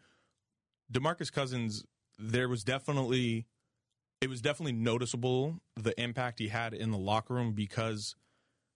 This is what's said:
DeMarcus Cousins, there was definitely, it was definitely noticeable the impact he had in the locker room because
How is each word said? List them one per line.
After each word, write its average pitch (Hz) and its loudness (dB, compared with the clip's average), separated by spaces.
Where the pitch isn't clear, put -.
DeMarcus 151 0
Cousins, 120 -2
there 117 2
was 120 -2
definitely, 127 2
it 131 2
was 123 -6
definitely 147 0
noticeable 127 2
the 113 0
impact 120 -2
he 110 -2
had 113 -2
in 110 -2
the 104 0
locker 107 0
room 120 0
because 107 -2